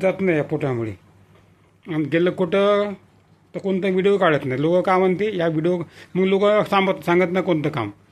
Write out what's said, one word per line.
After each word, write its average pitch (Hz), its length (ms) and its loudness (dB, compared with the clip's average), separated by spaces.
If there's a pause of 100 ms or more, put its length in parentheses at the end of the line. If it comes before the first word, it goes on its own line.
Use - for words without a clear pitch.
जात 190 180 2
नाही 180 180 2
या 143 60 0
पोटामुळे. 127 500 -4 (920)
आणि 156 160 -4
गेलं 165 280 0
कुठं 196 600 0 (600)
तर 175 40 -8
कोणता 190 280 -2
व्हिडिओ 190 300 2
काढत 156 280 2
नाही. 127 160 -2
लोकं 175 200 2
काय 185 160 2
म्हणते, 190 400 0
या 170 100 0
व्हिडिओ, 165 300 -2 (380)
मग 185 80 2
लोकं 208 400 2
सांगत, 196 420 0
सांगत 175 260 2
नाही 180 140 -2
कोणतं 156 240 0
काम, 107 220 -6 (200)